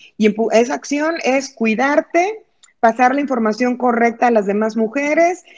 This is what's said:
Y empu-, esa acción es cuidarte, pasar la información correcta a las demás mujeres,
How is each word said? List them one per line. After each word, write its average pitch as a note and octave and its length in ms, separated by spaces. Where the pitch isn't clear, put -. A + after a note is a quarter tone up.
Y G#3+ 100
empu-, G#3+ 260
esa A#3+ 200
acción D4 500
es C4+ 300
cuidarte, D4 920
pasar B3 340
la C#4+ 60
información A#3+ 560
correcta A#3+ 520
a - 20
las G#3+ 160
demás G#3+ 280
mujeres, D4 720